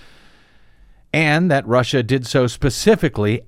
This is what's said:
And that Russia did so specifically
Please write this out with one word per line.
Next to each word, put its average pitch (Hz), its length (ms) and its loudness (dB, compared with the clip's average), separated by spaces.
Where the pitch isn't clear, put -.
And 156 400 0
that 139 160 0
Russia 123 360 0
did 123 240 -2
so 127 200 0
specifically 120 1000 0